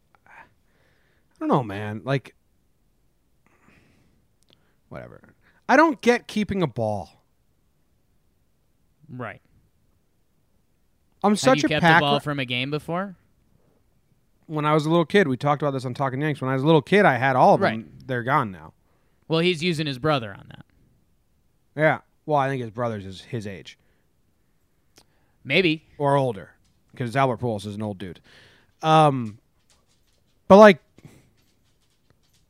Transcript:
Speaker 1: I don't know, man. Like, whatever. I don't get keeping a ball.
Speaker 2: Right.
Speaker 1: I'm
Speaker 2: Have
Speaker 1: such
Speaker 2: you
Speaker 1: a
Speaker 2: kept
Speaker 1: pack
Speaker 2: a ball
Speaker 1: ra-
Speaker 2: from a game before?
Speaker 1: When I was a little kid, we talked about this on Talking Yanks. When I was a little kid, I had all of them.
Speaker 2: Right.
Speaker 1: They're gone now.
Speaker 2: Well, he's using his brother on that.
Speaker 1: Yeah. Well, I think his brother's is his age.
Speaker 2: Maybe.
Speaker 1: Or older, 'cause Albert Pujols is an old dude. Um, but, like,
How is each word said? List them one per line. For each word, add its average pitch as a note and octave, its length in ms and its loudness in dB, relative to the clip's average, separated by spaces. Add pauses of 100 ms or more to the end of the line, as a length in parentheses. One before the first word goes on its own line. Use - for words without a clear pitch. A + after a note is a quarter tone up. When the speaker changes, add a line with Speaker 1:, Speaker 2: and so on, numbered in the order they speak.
(260)
Speaker 1:
I - 180 -20 (960)
don't D#4 80 -6
know, D3+ 160 0
man. G#2+ 400 -10
Like, A#2+ 300 -6 (2500)
whatever. A#1+ 440 -20 (340)
I A#3+ 80 2
don't D4+ 240 2
get A#3 280 0
keeping G3+ 340 -4
a D3+ 60 0
ball. G#2+ 560 -8 (1800)
Speaker 2:
Right. A#2 320 -16 (1800)
Speaker 1:
I'm G#3 80 2
Speaker 2:
Have G3+ 80 -2
Speaker 1:
such B3+ 220 2
Speaker 2:
you D#4 40 0
Speaker 1:
a - 40 -2
Speaker 2:
kept D3+ 100 -2
Speaker 1:
pack E3 180 6
Speaker 2:
a - 20 2
ball C#3+ 140 0
Speaker 1:
ra- C#3+ 60 0
Speaker 2:
from C#3+ 180 -8
a C3+ 60 -4
game B2+ 260 -6
before? E3+ 460 -8 (1300)
Speaker 1:
When D3+ 180 -4
I D3+ 100 2
was D3+ 120 2
a D#3 40 0
little E3+ 140 2
kid, F#3+ 240 2
we B2+ 80 -2
talked C#3+ 260 -2
about C#3+ 80 -2
this C3 140 -6
on B2 100 -8
Talking C3+ 260 -6
Yanks. D3+ 200 -4
When C3 100 -4
I C3+ 40 -2
was C3 80 -4
a C#3+ 40 -2
little D#3+ 160 4
kid, G3+ 240 2
I C3+ 100 2
had C3 200 0
all F3 180 6
of E3+ 60 0
them. D#3+ 140 0
Speaker 2:
Right. A2 320 -16
Speaker 1:
They're B2 180 -6
gone B2+ 260 0
now. D#2 220 -18 (540)
Speaker 2:
Well, D#3+ 140 -2
he's F3 220 -2
using D#3+ 240 -4
his C3 120 -10
brother B2 340 -4
on - 160 -20
that. - 160 -20 (1080)
Speaker 1:
Yeah. C#3+ 260 0 (260)
Well, D3+ 120 0
I C3+ 100 0
think C3+ 120 -6
his A2+ 100 -10
brother's A2 360 -8
is F#2 160 -18
his G#2+ 240 -10
age. F#2 320 -16 (1700)
Speaker 2:
Maybe. D#3 420 -2 (100)
Speaker 1:
Or C#3+ 200 0
older, A#2 340 -4 (440)
'cause A#2+ 220 -8
Albert C3 240 0
Pujols G#2+ 260 -6
is G2+ 100 -10
an G#2+ 60 -10
old G#2 160 -10
dude. F2+ 220 -14 (640)
Um, C#3+ 560 2 (1080)
but, G3 100 10
like, G#3 220 10 (1700)